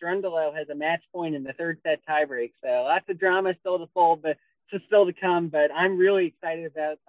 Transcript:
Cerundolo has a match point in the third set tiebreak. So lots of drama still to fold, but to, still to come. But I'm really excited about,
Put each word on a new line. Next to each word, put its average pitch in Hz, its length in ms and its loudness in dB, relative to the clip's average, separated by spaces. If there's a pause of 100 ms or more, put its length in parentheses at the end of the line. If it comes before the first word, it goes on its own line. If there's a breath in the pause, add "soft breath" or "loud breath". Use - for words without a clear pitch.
Cerundolo 170 540 -2
has 147 120 -8
a 147 60 -10
match 160 280 -2 (120)
point 165 200 -4
in 139 100 -6
the 135 80 -10
third 170 320 -6
set 156 240 -2
tiebreak. 139 440 -2 (100)
So 131 60 -6
lots 127 400 0
of 180 100 -6
drama 185 420 2
still 180 180 -2
to 170 160 -8
fold, 165 280 4
but 151 140 -2 (360)
to, 196 160 -8
still 202 180 6
to 180 60 -2
come. 175 360 0
But 151 240 2
I'm 185 240 0
really 185 300 4
excited 165 400 -8
about, 151 320 -6 (100)